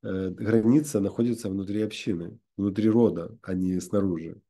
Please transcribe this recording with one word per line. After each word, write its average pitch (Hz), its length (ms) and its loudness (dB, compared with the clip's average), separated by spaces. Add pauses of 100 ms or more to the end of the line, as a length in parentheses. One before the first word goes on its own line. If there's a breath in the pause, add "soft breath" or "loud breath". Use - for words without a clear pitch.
э, 95 260 -4
граница 113 680 4
находится 113 500 -2
внутри 98 320 -4
общины, 104 560 -6 (180)
внутри 101 340 2
рода, 104 520 2
а 92 120 -6
не 92 260 0
снаружи. 85 680 -4